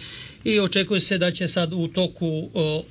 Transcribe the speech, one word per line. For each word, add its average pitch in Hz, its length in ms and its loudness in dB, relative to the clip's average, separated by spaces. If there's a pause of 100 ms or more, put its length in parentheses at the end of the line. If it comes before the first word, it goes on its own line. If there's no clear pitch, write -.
(440)
i 214 160 4
očekuje 190 400 2
se 196 180 0
da 180 120 4
će 175 180 -2
sad 170 240 0
u 170 160 -2
toku, 165 640 -2
o, 156 360 0